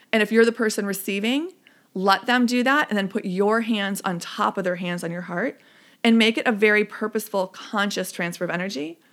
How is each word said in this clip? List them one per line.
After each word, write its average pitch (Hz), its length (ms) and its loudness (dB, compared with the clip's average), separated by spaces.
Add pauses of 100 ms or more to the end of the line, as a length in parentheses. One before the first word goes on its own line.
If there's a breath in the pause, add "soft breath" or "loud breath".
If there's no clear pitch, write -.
(120)
And 214 120 4
if 214 80 -2
you're 226 140 8
the 233 60 2
person 220 340 -2
receiving, 214 680 -2 (420 soft breath)
let 190 320 2
them 247 200 4
do 247 180 2
that 277 260 2
and 208 80 0
then 196 100 0
put - 180 -6
your 202 360 2
hands 202 420 -2
on 175 160 -2
top - 380 -4
of 190 60 -4
their 175 140 -2
hands 175 260 -4
on 165 80 -6
your 175 120 -8
heart 185 360 -6 (440 soft breath)
and 226 140 6
make 226 200 4
it - 100 -2
a 247 40 2
very 208 340 4
purposeful, 214 640 -4
conscious 202 640 -4
transfer 175 340 -4
of 160 40 -4
energy. 214 500 -6 (140 soft breath)